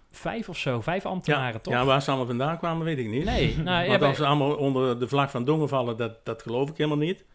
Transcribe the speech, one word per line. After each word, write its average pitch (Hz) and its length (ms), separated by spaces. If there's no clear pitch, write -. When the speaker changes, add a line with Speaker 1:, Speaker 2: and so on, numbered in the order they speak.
Speaker 1:
vijf 208 380
of 175 80
zo, 120 240
vijf 175 240
ambtenaren, 147 480
Speaker 2:
Ja, 113 60
Speaker 1:
toch? - 140
Speaker 2:
ja, 123 120
waar 139 160
ze - 80
allemaal 131 180
vandaan 131 300
kwamen, 165 280
weet 160 120
ik 120 100
niet. 123 180
Speaker 1:
Nee, 208 320
Speaker 2:
<laughs> 160 60
Speaker 1:
nou, 175 200
ja, 180 40
Speaker 2:
Want 202 120
Speaker 1:
bij 147 80
Speaker 2:
als 139 100
ze 151 80
allemaal 143 300
onder 131 440
de 123 80
vlag 139 240
van 120 140
Dongen 151 240
vallen, 120 280
dat, 113 280
dat 117 160
geloof 127 280
ik 156 80
helemaal 151 200
niet. 160 260